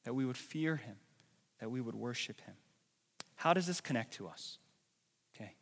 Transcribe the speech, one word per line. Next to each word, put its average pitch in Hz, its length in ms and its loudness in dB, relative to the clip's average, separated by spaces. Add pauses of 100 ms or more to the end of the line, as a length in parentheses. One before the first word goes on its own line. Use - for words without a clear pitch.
that 120 80 -2
we 131 100 4
would 127 140 0
fear 156 400 0
him, 107 180 -8 (640)
that 113 100 -4
we 127 120 0
would 113 140 -2
worship 117 460 -4
him. - 120 -14 (880)
How 165 140 6
does 180 140 6
this 180 140 0
connect 117 340 2
to 98 120 -8
us? - 300 -10 (760)
Okay. 87 160 -12 (100)